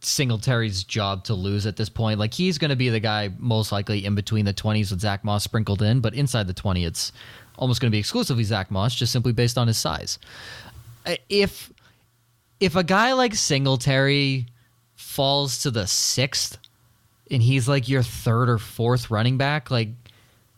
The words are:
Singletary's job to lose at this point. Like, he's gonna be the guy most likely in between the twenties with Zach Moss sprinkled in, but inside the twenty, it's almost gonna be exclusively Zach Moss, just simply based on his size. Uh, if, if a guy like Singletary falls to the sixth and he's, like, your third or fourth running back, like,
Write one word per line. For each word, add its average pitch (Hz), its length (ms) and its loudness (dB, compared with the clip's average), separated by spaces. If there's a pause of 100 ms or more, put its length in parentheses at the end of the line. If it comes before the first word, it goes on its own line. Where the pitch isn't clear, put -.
Singletary's 113 840 0
job 98 400 -2
to 113 100 -2
lose 98 320 0
at 101 100 -4
this 110 120 -2
point. 110 320 -2
Like, 110 140 -2
he's 180 240 0
gonna 143 180 0
be 123 140 2
the 113 100 2
guy 107 380 -2
most 110 340 0
likely 101 320 -2
in 101 100 0
between 107 300 0
the 101 80 0
twenties 107 380 0
with 92 100 -2
Zach 101 240 -2
Moss 104 180 0
sprinkled 104 380 -2
in, 113 200 4
but 110 140 -2
inside 123 320 0
the 90 60 -4
twenty, 90 320 0
it's - 260 -4 (460)
almost 123 240 0
gonna 120 100 2
be 107 80 2
exclusively 120 460 0
Zach 101 260 -2
Moss, 101 240 0
just 123 180 -2
simply 123 200 0
based 120 240 2
on 123 100 2
his 113 120 2
size. - 400 -4 (880)
Uh, 175 100 -2 (140)
if, 196 420 0 (880)
if 175 160 2
a 185 80 2
guy 208 300 4
like 247 200 2
Singletary 135 1120 2 (480)
falls 139 680 0
to 143 80 0
the 110 160 -2
sixth - 720 -2 (720)
and 127 120 2
he's, 127 240 4
like, 135 220 0
your 135 140 2
third 120 480 0
or 117 80 2
fourth 120 520 0
running 120 280 2
back, 147 320 -2
like, 117 180 0 (680)